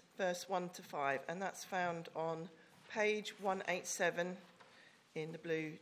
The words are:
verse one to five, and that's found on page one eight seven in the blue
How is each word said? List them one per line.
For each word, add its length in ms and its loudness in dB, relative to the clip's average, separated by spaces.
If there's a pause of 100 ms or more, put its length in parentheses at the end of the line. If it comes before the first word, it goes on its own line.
(160)
verse 320 0
one 200 0
to 140 -12
five, 360 2 (100)
and 140 -2
that's 220 -4
found 500 0
on 340 -2 (400)
page 520 2
one 260 2
eight 220 0
seven 480 2 (800)
in 160 -4
the 60 -8
blue 440 0